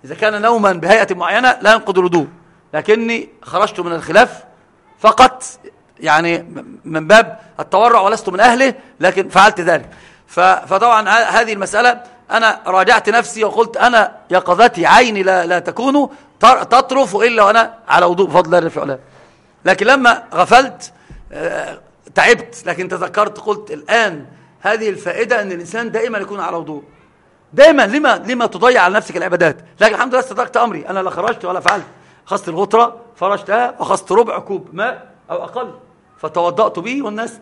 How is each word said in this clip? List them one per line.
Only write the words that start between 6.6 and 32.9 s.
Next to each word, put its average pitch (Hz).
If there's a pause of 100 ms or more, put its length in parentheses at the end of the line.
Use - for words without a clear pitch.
من 156
باب 214 (200)
التورع 214
ولست 208
من 185
أهله، 247 (260)
لكن 185
فعلت 196
ذلك. 165 (380)
ف-، -
فطبعًا 196
ه-، 226 (180)
هذه 220
المسألة 220 (300)
أنا 220
راجعت 190
نفسي 226
وقلت: 226
"أنا 240 (160)
يقظتي 180
عيني 208
لا، 185
لا 175
تكون 262 (300)
تر-، 240
تطرف 254
إلا 220
وأنا 220 (140)
على 165
وضوء 175
بفضل 165
الله 175
جل 165
في 151
علاه". 139 (680)
لكن 185
لما 247 (100)
غفلت، 233 (400)
آه، 156 (360)
تعبت، -
لكن 180
تذكرت 185
قلت: 208
"الآن 165 (360)
هذه 214
الفائدة 208
أن 196
الإنسان 175
دائمًا 220
يكون 196
على 170
وضوء". 151 (680)
دائمًا 277
لما، 262
لما 240
تضيع 226
على 180
نفسك 220
العبادات؟ 170 (220)
لكن 214
الحمد 247
لله 254
استدركت 247
أمري، 208
أنا 190
لا 185
خرجت 202
ولا 180
فعلت، 185 (420)
أخذت 190
الغترة 202 (180)